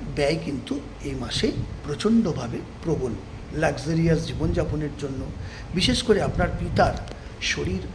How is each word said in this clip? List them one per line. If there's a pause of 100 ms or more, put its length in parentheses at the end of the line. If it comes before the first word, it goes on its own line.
(160)
ব্যয়
কিন্তু (220)
এই
মাসে (320)
প্রচণ্ডভাবে (260)
প্রবল। (400)
লাক্সারিয়াস
জীবনযাপনের
জন্য, (480)
বিশেষ
করে
আপনার (100)
পিতার (480)
শরীর (140)